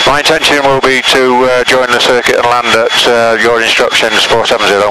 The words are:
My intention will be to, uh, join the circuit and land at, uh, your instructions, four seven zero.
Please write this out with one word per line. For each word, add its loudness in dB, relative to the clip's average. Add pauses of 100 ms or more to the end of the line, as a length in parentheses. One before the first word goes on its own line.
My 0
intention 0
will 0
be 0 (140)
to, 2
uh, 0
join 0
the 0
circuit 0
and 0
land 0
at, 0
uh, 2
your 2
instructions, 0
four 0
seven 0
zero. 0